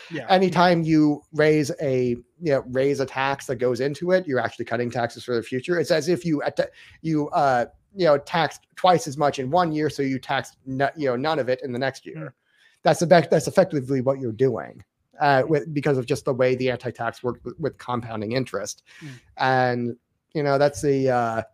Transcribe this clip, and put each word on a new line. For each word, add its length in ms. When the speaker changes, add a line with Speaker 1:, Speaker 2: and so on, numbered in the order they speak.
Speaker 1:
Yeah. 160
Speaker 2:
anytime 560
you 380
raise 400
a, 280
you 420
know, 160
raise 320
a 60
tax 400
that 100
goes 240
into 320
it, 160
you're 120
actually 260
cutting 240
taxes 340
for 100
the 80
future. 380
It's 100
as 180
if 160
you, 180
att-, 280
you, 280
uh, 360
you 80
know, 140
taxed 480
twice 320
as 80
much 240
in 100
one 220
year, 180
so 120
you 180
taxed 440
no-, 320
you 100
know, 100
none 240
of 80
it 160
in 80
the 60
next 280
year. 100
Speaker 1:
Hmm. 100
Speaker 2:
That's 180
the 60
bec-, 240
that's 180
effectively 520
what 200
you're 120
doing, 520
uh, 280
with, 260
because 240
of 80
just 180
the 100
way 200
the 160
anti-tax 520
works 200
with, 160
with 200
compounding 540
interest. 500
Speaker 1:
Hmm. 60
Speaker 2:
And, 580
you 100
know, 120
that's 260
the, 280
uh, 320